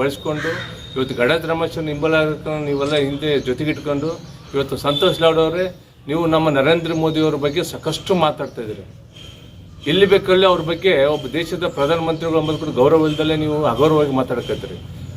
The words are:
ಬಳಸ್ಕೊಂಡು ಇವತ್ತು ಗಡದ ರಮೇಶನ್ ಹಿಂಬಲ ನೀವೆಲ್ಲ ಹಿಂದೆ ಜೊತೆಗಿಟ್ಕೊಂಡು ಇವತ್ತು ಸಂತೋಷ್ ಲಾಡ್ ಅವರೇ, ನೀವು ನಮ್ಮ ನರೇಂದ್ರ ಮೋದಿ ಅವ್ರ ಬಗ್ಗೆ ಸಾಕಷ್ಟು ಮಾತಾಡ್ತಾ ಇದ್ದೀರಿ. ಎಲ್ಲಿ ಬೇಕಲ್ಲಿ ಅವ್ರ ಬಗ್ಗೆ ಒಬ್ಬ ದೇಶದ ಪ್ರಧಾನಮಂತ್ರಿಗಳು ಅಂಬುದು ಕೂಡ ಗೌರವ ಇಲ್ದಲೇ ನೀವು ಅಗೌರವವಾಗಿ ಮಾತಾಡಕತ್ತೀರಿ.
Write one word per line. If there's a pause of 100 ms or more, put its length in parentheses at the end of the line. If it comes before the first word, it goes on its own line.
ಬಳಸ್ಕೊಂಡು (440)
ಇವತ್ತು
ಗಡದ
ರಮೇಶನ್
ಹಿಂಬಲ (540)
ನೀವೆಲ್ಲ (100)
ಹಿಂದೆ (180)
ಜೊತೆಗಿಟ್ಕೊಂಡು (460)
ಇವತ್ತು (100)
ಸಂತೋಷ್
ಲಾಡ್
ಅವರೇ, (420)
ನೀವು (120)
ನಮ್ಮ (100)
ನರೇಂದ್ರ
ಮೋದಿ
ಅವ್ರ
ಬಗ್ಗೆ (100)
ಸಾಕಷ್ಟು (120)
ಮಾತಾಡ್ತಾ
ಇದ್ದೀರಿ. (1080)
ಎಲ್ಲಿ
ಬೇಕಲ್ಲಿ
ಅವ್ರ (120)
ಬಗ್ಗೆ (220)
ಒಬ್ಬ (140)
ದೇಶದ (140)
ಪ್ರಧಾನಮಂತ್ರಿಗಳು
ಅಂಬುದು
ಕೂಡ
ಗೌರವ
ಇಲ್ದಲೇ
ನೀವು (160)
ಅಗೌರವವಾಗಿ
ಮಾತಾಡಕತ್ತೀರಿ. (380)